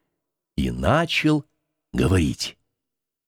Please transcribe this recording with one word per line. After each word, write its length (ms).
и 140
начал 760
говорить 680